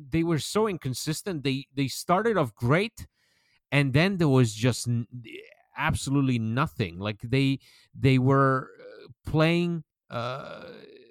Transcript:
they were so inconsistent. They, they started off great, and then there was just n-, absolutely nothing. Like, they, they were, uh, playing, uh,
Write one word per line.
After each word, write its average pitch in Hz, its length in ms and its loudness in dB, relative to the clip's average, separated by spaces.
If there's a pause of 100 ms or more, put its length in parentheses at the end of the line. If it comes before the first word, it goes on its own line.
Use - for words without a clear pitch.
(100)
they 160 120 0
were 165 160 0
so 214 280 0
inconsistent. 156 760 -6
They, 135 300 -2
they 135 140 0
started 202 500 0
off 135 160 0
great, 160 520 0 (640)
and 139 220 2
then 185 240 2
there 170 120 4
was 127 260 4
just 113 340 0
n-, 120 180 0 (680)
absolutely 135 640 0
nothing. 110 600 -2
Like, 101 240 -6
they, 135 360 0 (360)
they 131 240 4
were, 135 520 2 (100)
uh, 120 280 -20 (220)
playing, 165 540 0 (260)
uh, 127 540 -10 (460)